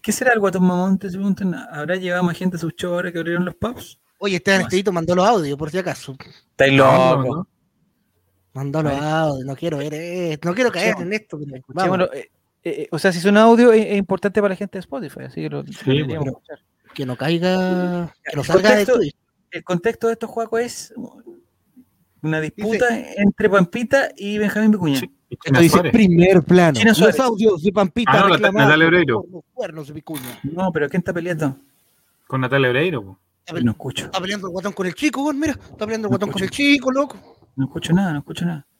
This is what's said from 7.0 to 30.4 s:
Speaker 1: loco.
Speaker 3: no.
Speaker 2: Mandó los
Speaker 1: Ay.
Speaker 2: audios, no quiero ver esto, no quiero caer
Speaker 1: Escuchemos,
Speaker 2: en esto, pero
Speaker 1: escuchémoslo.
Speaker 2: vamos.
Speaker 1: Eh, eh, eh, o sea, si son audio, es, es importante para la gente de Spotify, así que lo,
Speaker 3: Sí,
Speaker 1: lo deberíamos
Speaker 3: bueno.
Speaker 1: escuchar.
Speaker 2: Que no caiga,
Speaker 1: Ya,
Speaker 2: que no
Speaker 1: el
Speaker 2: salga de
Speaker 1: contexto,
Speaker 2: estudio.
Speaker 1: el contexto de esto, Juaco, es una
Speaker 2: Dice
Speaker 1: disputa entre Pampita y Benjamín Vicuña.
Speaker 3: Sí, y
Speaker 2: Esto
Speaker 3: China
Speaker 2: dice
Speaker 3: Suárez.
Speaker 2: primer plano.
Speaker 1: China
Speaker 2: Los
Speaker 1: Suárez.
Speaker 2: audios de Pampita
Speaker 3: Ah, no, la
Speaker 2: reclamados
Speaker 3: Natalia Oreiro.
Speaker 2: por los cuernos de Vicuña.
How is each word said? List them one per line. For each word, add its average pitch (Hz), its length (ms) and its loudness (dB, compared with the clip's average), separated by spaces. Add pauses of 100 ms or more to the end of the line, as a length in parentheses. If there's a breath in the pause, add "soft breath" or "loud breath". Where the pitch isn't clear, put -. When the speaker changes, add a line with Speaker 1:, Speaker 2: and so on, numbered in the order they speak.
Speaker 1:
loco. 127 140 -2
Speaker 3:
no. 180 120 -8 (1040)
Speaker 2:
Mandó 143 300 -4
los 147 100 0
Speaker 1:
Ay. 139 80 -2
Speaker 2:
audios, 151 460 -2
no 135 100 -8
quiero 160 220 -6
ver 151 160 -6
esto, 170 540 -6
no 180 60 -2
quiero 240 160 2
caer 185 200 0
Speaker 1:
Escuchemos, 180 240 -6
Speaker 2:
en 214 80 -4
esto, - 160 -14
pero 143 180 -12
Speaker 1:
escuchémoslo. 180 500 -2
Speaker 2:
vamos. 139 100 -10
Speaker 1:
Eh, - 140 -14 (320)
eh, 170 80 -6 (120)
eh, - 100 -10
o 165 80 -4
sea, 190 120 2
si 170 80 -4
son 202 160 4
audio, 233 360 8
es, 220 140 4
es 202 120 -2
importante 196 420 -2
para 202 120 0
la 180 40 -6
gente 196 220 -10
de - 20 -8
Spotify, 175 440 -12
así 131 180 -12
que 151 80 -8
lo, 143 160 -10
Speaker 3:
Sí, 143 60 -18 (140)
Speaker 1:
lo 135 60 2
deberíamos 147 320 -2
Speaker 3:
bueno. 131 140 -4
Speaker 1:
escuchar. - 200 -20 (360)
Speaker 2:
Que 139 100 -8
no 127 120 -6
caiga, 170 340 -2
Speaker 1:
Ya, 180 640 -2 (160)
Speaker 2:
que - 60 -8
no 143 60 -2
Speaker 1:
el - 40 -6
Speaker 2:
salga 190 240 4
de 208 60 6
Speaker 1:
contexto, 208 160 2
Speaker 2:
estudio. 190 200 0 (380)
Speaker 1:
el 165 140 -14
contexto 220 420 -4
de 226 60 0
esto, 226 160 -8
Juaco, 226 300 -6
es - 360 -8 (1300)
una 156 160 -2
Speaker 2:
Dice 156 160 -8
Speaker 1:
disputa 214 300 -2 (300)
entre 202 340 2
Pampita 220 680 2
y 202 220 -6
Benjamín 214 320 2
Vicuña. 160 300 0
Speaker 3:
Sí, - 100 -10 (180)
y - 60 -14
Speaker 2:
Esto - 120 -20
Speaker 3:
China 135 140 4
Speaker 2:
dice 170 140 8
Speaker 3:
Suárez. 175 180 4
Speaker 2:
primer 185 500 6
plano. 170 360 4
Speaker 1:
China 226 120 4
Speaker 2:
Los 214 80 4
Speaker 1:
Suárez. 226 220 4
Speaker 2:
audios 220 420 2
de 196 100 2
Pampita 208 400 0
Speaker 3:
Ah, 202 80 6
no, 196 80 4
la 175 60 4
Speaker 2:
reclamados 196 340 2
Speaker 3:
Natalia 156 200 6
Oreiro. 139 340 2
Speaker 2:
por - 80 -18
los 160 220 -18
cuernos 160 360 -10
de 151 40 -18
Vicuña. 139 520 -14